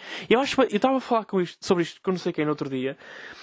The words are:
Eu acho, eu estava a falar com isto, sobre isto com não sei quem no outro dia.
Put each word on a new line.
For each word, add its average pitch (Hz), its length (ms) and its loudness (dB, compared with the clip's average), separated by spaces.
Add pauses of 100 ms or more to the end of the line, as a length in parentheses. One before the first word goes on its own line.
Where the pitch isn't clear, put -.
(300)
Eu 220 100 6
acho, 269 220 0
eu 233 140 6
estava 262 220 4
a 247 40 0
falar 226 240 0
com 190 160 0
isto, - 240 -6
sobre 175 180 4
isto - 180 -8
com 190 100 -2
não 185 60 -2
sei 175 140 -4
quem 156 140 -2
no 151 60 0
outro 143 180 -4
dia. 131 280 -4 (460)